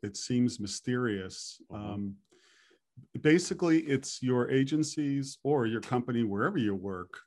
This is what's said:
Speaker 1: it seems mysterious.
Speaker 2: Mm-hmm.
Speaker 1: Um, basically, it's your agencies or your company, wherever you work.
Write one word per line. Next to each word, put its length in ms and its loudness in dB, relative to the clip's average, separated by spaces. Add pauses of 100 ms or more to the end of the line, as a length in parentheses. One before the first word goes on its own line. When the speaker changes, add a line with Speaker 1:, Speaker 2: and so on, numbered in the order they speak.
Speaker 1:
it 140 -8
seems 440 0
mysterious. 1000 -4 (100)
Speaker 2:
Mm-hmm. 200 -8
Speaker 1:
Um, 240 -6 (1080)
basically, 580 4
it's 420 -2
your 280 2
agencies 920 0
or 200 2
your 160 0
company, 440 0
wherever 340 0
you 160 2
work. 520 -8